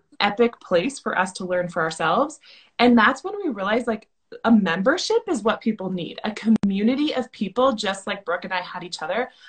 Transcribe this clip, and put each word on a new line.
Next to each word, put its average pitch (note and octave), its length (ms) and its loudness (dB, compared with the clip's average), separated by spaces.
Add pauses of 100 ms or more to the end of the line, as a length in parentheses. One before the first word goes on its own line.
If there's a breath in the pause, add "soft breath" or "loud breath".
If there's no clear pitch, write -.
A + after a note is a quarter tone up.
(200)
epic A3 400 0
place F#3 380 -2
for - 200 -6
us F#3+ 160 0
to G3 100 -10
learn F3+ 240 -2
for F3 140 -4
ourselves. E3+ 560 -2 (400 loud breath)
And A#3+ 180 6
that's A#3 280 4
when G4 180 -8
we F4+ 60 -2
realized, G#3+ 380 -2
like, A3 220 -4 (360)
a A3+ 60 4
membership A3 800 4
is C4 140 0
what G#3 180 0
people G#3+ 300 -2
need, F3+ 340 -6
a A3 80 -4
community A3 840 2
of B3 180 -4
people B3 400 0
just G3 360 -4
like G3 160 -6
Brooke F3+ 200 -4
and F#3 80 -8
I F3+ 80 -2
had F3+ 220 -10
each F3 180 -12
other, G3+ 300 -4 (180 loud breath)